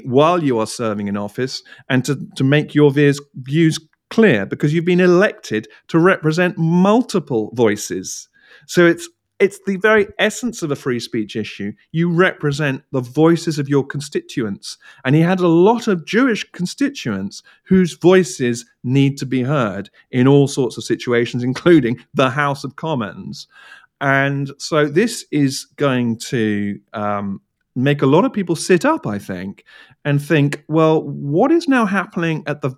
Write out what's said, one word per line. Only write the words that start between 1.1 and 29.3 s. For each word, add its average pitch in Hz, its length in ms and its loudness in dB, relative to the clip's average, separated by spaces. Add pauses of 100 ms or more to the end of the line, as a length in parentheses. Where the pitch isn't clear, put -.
office 104 460 -8 (260)
and 131 160 0
to, 139 120 -2 (200)
to 135 80 -2
make 147 300 0
your 147 160 6
views, 143 300 2 (140)
views 151 440 0 (300)
clear, 143 380 4
because - 260 -2
you've 165 120 -2
been 180 160 2
elected 180 680 2 (200)
to 170 100 0
represent 175 580 2
multiple 175 1000 0
voices. 101 720 -2 (380)
So 175 200 4
it's, 170 220 0 (300)
it's 196 280 0
the 196 100 -4
very 214 300 2 (120)
essence 214 440 -4
of 156 80 -6
a 139 60 -2
free 123 240 -4
speech 110 340 -8
issue. 104 380 -8 (200)
You 170 200 0
represent 147 720 -2 (100)
the 135 80 -2
voices 156 580 0
of 139 100 -6
your 139 180 0
constituents. 139 920 -8 (280)
And 131 100 2
he 160 80 6
had 180 180 2
a 180 80 2
lot 196 400 4
of 175 160 -2
Jewish 226 480 0
constituents 135 920 -6 (220)
whose 185 300 2
voices 151 720 2 (180)
need 139 340 2
to 135 80 -8
be 127 160 -2
heard 113 460 -2 (220)
in 127 180 2
all 143 180 6
sorts 131 300 -4
of - 80 -12
situations, 120 580 -2
including 127 680 2
the 135 180 2
House 143 340 -4
of 131 120 -12
Commons. 117 680 -8 (540)
And 139 580 0
so 151 280 0
this 190 440 -2
is 139 360 -2 (100)
going 123 420 0
to, 104 640 -4 (120)
um, 101 480 -6 (360)
make 143 260 0
a 139 40 2
lot 156 180 4
of 269 80 -2
people 175 240 -4
sit - 280 0
up, 302 220 0
I 104 120 -6
think, 95 460 -12 (400)